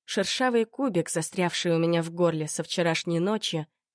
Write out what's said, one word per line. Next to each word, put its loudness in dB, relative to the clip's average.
Шершавый 0
кубик, -2
застрявший -2
у 2
меня 2
в -8
горле 0
со -6
вчерашней 0
ночи, -2